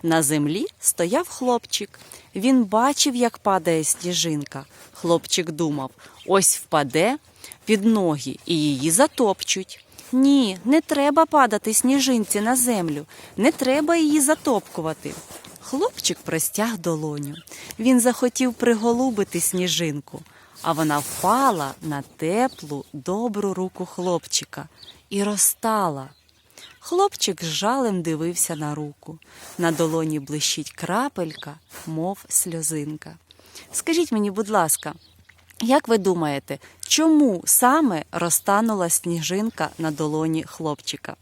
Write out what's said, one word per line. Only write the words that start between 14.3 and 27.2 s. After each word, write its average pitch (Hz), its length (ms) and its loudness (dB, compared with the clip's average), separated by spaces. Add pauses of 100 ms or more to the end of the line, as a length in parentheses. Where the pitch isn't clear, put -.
Хлопчик - 560 -4
простяг 202 600 -4
долоню. 151 580 -4 (440)
Він 247 200 6
захотів 247 540 2
приголубити 233 880 0
сніжинку, 160 800 -4 (400)
а 165 100 0
вона 151 280 0
впала 185 840 0
на 143 220 -6 (140)
теплу, 160 760 -2
добру 196 600 -4
руку 185 320 -6
хлопчика 170 840 -4 (420)
і 202 140 -2
розтала. 196 840 -2 (800)
Хлопчик 349 560 -2